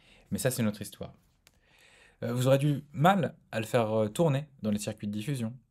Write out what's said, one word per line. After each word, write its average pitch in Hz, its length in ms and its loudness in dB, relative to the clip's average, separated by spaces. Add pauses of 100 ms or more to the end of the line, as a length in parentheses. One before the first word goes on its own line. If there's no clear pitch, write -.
(300)
Mais 101 80 -4
ça, 127 140 0
c'est 123 100 -2
une 110 60 2
autre 104 160 -4
histoire. - 280 -12 (1080)
Euh, 120 100 -4
vous 123 140 -2
aurez 135 140 6
du 147 240 0 (100)
mal 170 420 2 (160)
à 113 80 -2
le 110 60 -4
faire, 110 260 2
euh, 110 160 2
tourner 139 380 0 (160)
dans 107 80 -2
les 104 80 0
circuits 107 300 -8
de 104 40 -4
diffusion. 117 420 -4 (180)